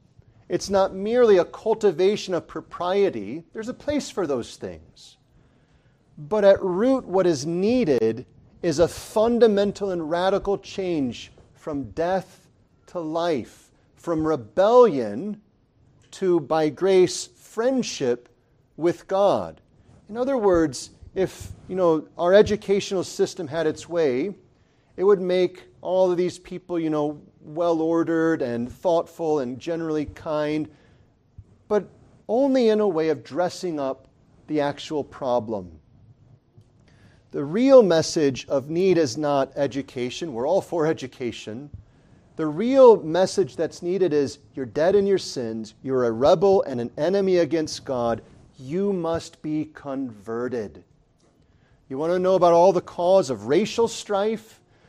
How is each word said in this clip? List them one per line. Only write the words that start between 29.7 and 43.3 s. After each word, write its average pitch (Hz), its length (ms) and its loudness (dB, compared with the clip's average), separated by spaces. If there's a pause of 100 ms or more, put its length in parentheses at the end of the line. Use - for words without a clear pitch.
kind, 151 640 -6 (1000)
but 208 200 0 (400)
only 254 400 2
in 214 120 2
a 208 60 0
way 160 220 0
of 135 160 -2
dressing 165 560 -4
up 135 260 -6 (400)
the 151 140 -2
actual 143 420 -4
problem. 110 760 -4 (1500)
The 151 140 -6
real 240 380 6
message 160 640 2
of 139 200 -2
need 175 300 2
is 135 180 0
not 143 400 0
education. 135 800 -6
We're 120 120 -4
all 185 140 2
for 165 260 -2
education. 127 840 -8 (680)
The 160 100 -4
real 233 560 6
message 175 540 -2